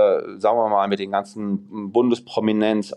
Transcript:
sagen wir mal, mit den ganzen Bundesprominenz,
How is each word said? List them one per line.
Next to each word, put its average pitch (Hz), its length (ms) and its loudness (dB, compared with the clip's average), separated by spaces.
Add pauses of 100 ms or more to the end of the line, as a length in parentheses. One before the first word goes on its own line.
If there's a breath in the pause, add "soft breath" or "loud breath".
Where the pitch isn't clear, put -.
(380)
sagen 107 200 2
wir 113 100 2
mal, 101 200 2
mit 101 120 -2
den 98 120 -8
ganzen 101 800 -6
Bundesprominenz, 110 1040 0